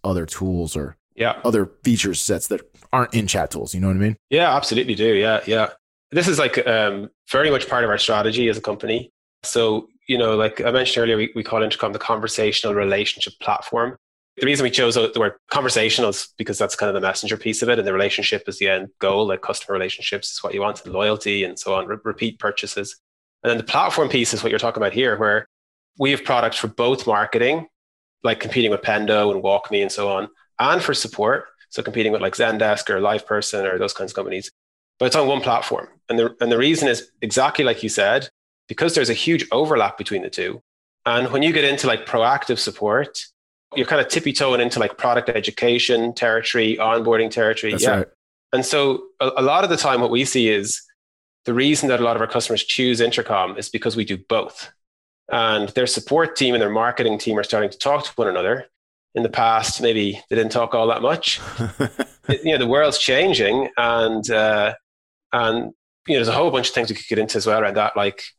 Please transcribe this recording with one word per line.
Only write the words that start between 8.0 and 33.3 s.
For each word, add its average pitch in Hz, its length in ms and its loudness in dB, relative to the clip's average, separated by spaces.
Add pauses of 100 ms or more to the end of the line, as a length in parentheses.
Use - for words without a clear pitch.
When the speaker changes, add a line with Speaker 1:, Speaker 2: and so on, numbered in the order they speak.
Speaker 2:
as 104 100 0
a - 20 -10
company. 113 520 -4 (320)
So, 113 440 0 (200)
you 127 100 0
know, 110 180 2
like 107 240 0
I 120 120 2
mentioned 127 300 2
earlier, 113 140 2
we, 110 200 -2
we 110 80 -4
call - 180 -2
Intercom - 300 -2
the 104 80 -8
conversational 107 720 -2
relationship 101 680 -2
platform. 117 560 -2 (420)
The - 80 0
reason 139 180 2
we 120 60 0
chose 120 260 2
the 113 200 2
word 107 180 0 (180)
conversational 113 580 2
is - 260 -6
because 107 220 -6
that's - 160 -2
kind 104 140 -2
of 98 60 0
the 95 120 -2
messenger 104 300 -2
piece 107 260 -4
of 117 60 2
it, 120 100 2
and 98 80 0
the 98 60 0
relationship 101 560 0
is 98 100 -8
the 98 100 0
end 95 200 0 (100)
goal. 101 280 2
Like, 95 140 -2
customer - 340 -6
relationships - 580 -6
is - 100 -10
what 101 100 -6
you 98 80 -4
want, - 240 -6
and 90 80 -14
loyalty 101 520 0
and 90 140 -8
so 98 160 -4
on, 92 120 -2
re-, 104 180 -6
repeat 110 360 -6
purchases. - 600 -6 (440)
And 120 60 0
then 117 60 0
the 113 80 -6
platform 160 440 0
piece 120 260 0
is 104 80 -6
what 113 80 -2
you're 107 80 0
talking 113 240 -2
about 101 100 0
here, 117 240 0
where 107 300 0 (520)
we 139 120 2
have 139 140 0
products 117 320 0
for - 100 -4
both 123 400 0
marketing, 120 640 0 (540)
like 113 160 0
competing 113 320 0
with 101 120 -2
Pendo 107 500 2
and 95 100 -4
WalkMe 101 380 0
and 98 100 0
so 101 200 -2
on, 98 180 -4 (300)
and 151 240 2
for 147 100 0
support, 120 540 -2 (240)
so - 120 -8
competing 107 300 -2
with, 107 80 0
like, 95 140 -2
Zendesk 110 560 0
or 95 100 -2
LivePerson 104 640 -2